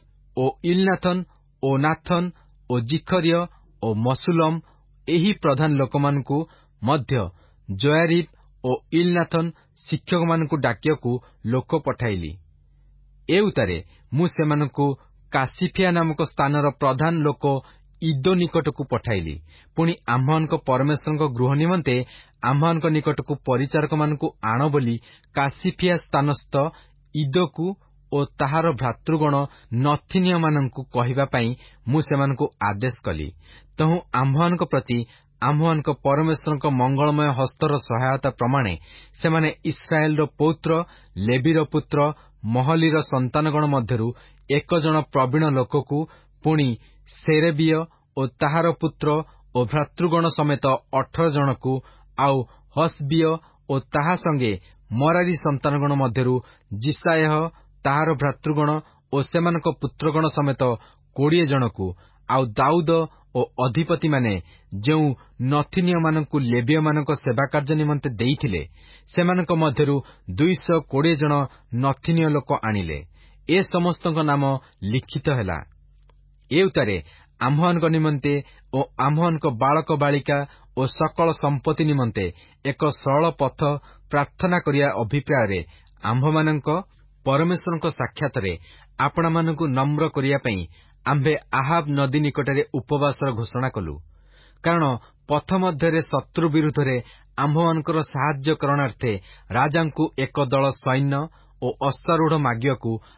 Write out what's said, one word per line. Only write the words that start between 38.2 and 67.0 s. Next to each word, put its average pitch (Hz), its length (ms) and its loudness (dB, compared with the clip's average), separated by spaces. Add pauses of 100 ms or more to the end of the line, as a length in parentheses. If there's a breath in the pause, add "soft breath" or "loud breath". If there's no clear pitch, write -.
ପ୍ରମାଣେ 123 420 0 (420 loud breath)
ସେମାନେ 160 340 0 (160)
ଇସ୍ରାଏଲର 156 580 0 (140)
ପୌତ୍ର, 156 340 0 (460 soft breath)
ଲେବିର 127 480 2
ପୁତ୍ର, 151 340 -2 (460 soft breath)
ମହଲିର 151 560 2
ସନ୍ତାନଗଣ 147 640 0
ମଧ୍ୟରୁ 123 420 0 (420 soft breath)
ଏକ 143 280 -2
ଜଣ 156 180 2 (140)
ପ୍ରବୀଣ 135 400 2
ଲୋକକୁ, 139 480 0 (420 soft breath)
ପୁଣି 151 280 2 (400 soft breath)
ସେରେବିୟ 156 680 2 (400 soft breath)
ଓ 135 100 -2
ତାହାର 156 460 0
ପୁତ୍ର 156 360 -4 (460 soft breath)
ଓ 123 100 2
ଭ୍ରାତୃଗଣ 165 640 0
ସମେତ 147 380 0 (280)
ଅଠର 135 380 0
ଜଣକୁ, 139 420 0 (460 soft breath)
ଆଉ 139 180 2 (340 soft breath)
ହସବିୟ 160 580 0 (400 soft breath)
ଓ 139 120 -2
ତାହା 151 360 0
ସଙ୍ଗେ 139 360 0 (380 soft breath)
ମରାରୀ 170 460 2
ସନ୍ତାନଗଣ 143 580 0
ମଧ୍ୟରୁ 127 400 0 (380 soft breath)
ଜିସାୟହ, 156 640 0 (500 soft breath)
ତାହାର 147 300 2
ଭ୍ରାତୃଗଣ 147 560 0 (420 soft breath)
ଓ - 100 0
ସେମାନଙ୍କ 170 440 0 (120)
ପୁତ୍ରଗଣ 151 480 -2
ସମେତ 143 360 -2 (540 soft breath)
କୋଡ଼ିଏ 156 300 4
ଜଣକୁ, 127 400 0 (420 soft breath)
ଆଉ 131 180 2
ଦାଉଦ 143 440 2 (440 soft breath)
ଓ - 60 0 (180)
ଅଧିପତିମାନେ 135 760 0 (400 soft breath)
ଯେଉଁ 147 340 2 (340 soft breath)
ନଥିନୀୟମାନଙ୍କୁ 156 1000 0
ଲେବୀୟମାନଙ୍କ 143 720 2